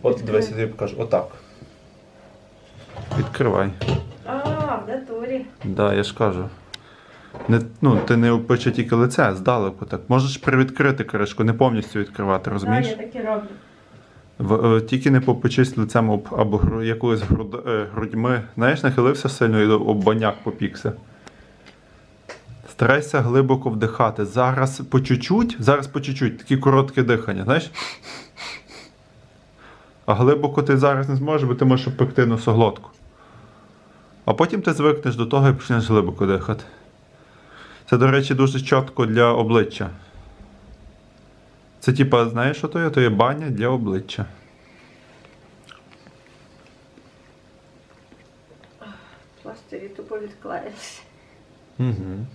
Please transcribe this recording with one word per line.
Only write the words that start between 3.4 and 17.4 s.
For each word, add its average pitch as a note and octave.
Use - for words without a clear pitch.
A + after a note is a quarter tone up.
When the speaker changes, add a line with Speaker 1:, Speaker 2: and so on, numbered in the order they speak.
Speaker 2:
А, B3+
в G3
натурі. B3+
Speaker 1:
Да, G2+
я G2
ж -
кажу. F#2
Не, A2+
ну, A#2+
ти A#2+
не A#2
опиши A#2
тільки A#2
лице, A#2+
здалеку G2
так. F2
Можеш C3
привідкрити C3
кришку, G#2
не A2+
повністю A2+
відкривати, G2
розумієш? G2+
Speaker 2:
Да, A3
я A3
так -
і -
роблю. G#3+
Speaker 1:
В-, A2+
е, A2+
тільки C3
не C3
попечись C3
лицем A2+
об, G#2
або G#2+
гру-, A2+
якоюсь A2+
груд-, A2